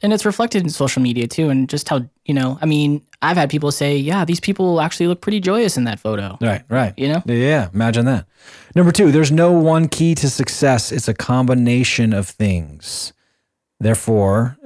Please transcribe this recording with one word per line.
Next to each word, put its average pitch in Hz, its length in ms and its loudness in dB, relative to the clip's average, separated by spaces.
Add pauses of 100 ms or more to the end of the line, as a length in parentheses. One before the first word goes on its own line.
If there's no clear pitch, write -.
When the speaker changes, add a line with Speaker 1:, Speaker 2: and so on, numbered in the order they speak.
Speaker 1:
and 208 100 2
it's 208 140 0
reflected 214 360 -2
in 165 60 -2
social 135 340 -2
media 120 240 0
too, 160 220 -2
and 131 200 0
just - 200 -6
how, 135 140 0 (220)
you 151 100 -2
know, 135 260 -2
I 156 60 -2
mean, 147 360 0 (180)
I've 160 160 0
had 143 140 0
people 143 220 -2
say, 143 240 -2
"Yeah, 160 280 -2
these 170 140 -2
people 185 420 0
actually 165 280 -2
look 175 140 -2
pretty 208 180 -2
joyous 196 360 0
in 127 80 -2
that 110 140 -6
photo." 101 420 -6
Speaker 2:
Right, 107 280 -2
right. 117 280 -2
Speaker 1:
You 139 120 -2
know? 165 180 -2
Speaker 2:
Yeah, 120 80 -2
yeah, 127 400 0
imagine 113 320 0
that. 123 200 -2 (500)
Number 175 160 4
two, 185 180 6
there's 147 220 4
no 170 200 4
one 160 360 4
key 165 280 0
to 139 140 0
success. 131 600 0
It's 123 160 -4
a 113 60 -2
combination 123 1000 2
of 98 160 -2
things. 85 840 -4 (680)
Therefore, 110 840 0